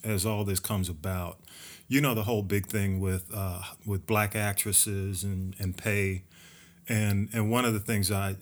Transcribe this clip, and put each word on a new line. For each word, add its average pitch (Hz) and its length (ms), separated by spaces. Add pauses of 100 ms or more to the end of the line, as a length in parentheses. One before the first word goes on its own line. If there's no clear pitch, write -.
as 107 200
all 107 200
this 98 160
comes 98 280
about, 87 520 (480)
you 139 120
know, 135 140
the 107 80
whole 107 200
big 98 260
thing 98 320
with, 92 340
uh, 95 280 (220)
with 98 220
black 107 300
actresses 98 880
and, 95 340
and 92 180
pay 98 460 (640)
and, 107 460
and 110 180
one 123 140
of 117 80
the 104 80
things 101 320
I, 98 280